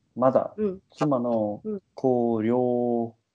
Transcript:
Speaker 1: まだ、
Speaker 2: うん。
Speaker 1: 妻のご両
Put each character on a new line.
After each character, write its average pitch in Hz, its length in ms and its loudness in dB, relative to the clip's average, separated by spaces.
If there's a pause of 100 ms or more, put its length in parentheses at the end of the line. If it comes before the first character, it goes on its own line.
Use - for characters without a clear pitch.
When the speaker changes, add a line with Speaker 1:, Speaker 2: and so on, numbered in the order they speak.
(160)
Speaker 1:
ま 123 160 4
だ、 - 260 0
Speaker 2:
う 214 80 -2
ん。 190 160 -4 (100)
Speaker 1:
妻 143 280 0
の 110 420 -2 (340)
ご 120 460 2
両 120 760 0 (200)